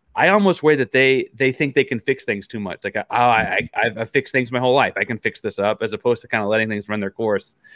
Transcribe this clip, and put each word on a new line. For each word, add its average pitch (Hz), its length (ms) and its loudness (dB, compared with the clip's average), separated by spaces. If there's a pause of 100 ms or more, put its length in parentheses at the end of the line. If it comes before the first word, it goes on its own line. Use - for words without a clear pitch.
(180)
I 156 120 4
almost 196 320 2
worry 151 160 4
that 131 140 -2
they, 131 420 2
they 131 180 0
think 139 240 -4
they 139 80 4
can 123 160 -4
fix - 260 -4
things 101 220 -6
too 113 120 -10
much. 92 240 -8
Like, 101 140 -6
"Oh, 104 120 -4
I, 110 640 2
I, 104 100 0
I've, 104 120 -4
I've 113 120 -6
fixed - 240 -2
things 123 180 0
my 123 80 -2
whole 127 160 2
life. 113 220 2
I 101 80 -2
can 117 120 -6
fix - 220 -6
this 104 200 -8
up," 101 220 0
as 110 120 -4
opposed 117 280 -2
to - 60 -20
kinda 107 200 -2
letting 110 220 0
things 104 200 -6
run 107 100 -4
their 98 120 -4
course. 107 440 -4 (200)